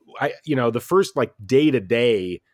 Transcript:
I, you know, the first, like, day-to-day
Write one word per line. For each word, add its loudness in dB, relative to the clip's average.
I, -4
you -2
know, 0
the -4
first, 0
like, -2
day-to-day 0